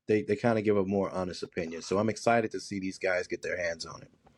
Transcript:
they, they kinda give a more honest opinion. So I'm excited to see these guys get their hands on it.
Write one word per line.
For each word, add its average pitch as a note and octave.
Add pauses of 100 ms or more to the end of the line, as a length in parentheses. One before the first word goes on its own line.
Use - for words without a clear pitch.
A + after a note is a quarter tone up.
they, G#2+
they G#2
kinda A2+
give G#2
a G2
more G2
honest F2+
opinion. E2
So F#2
I'm G#2+
excited A2+
to -
see -
these F#2+
guys F2+
get F2
their E2
hands E2
on D2
it. - (280)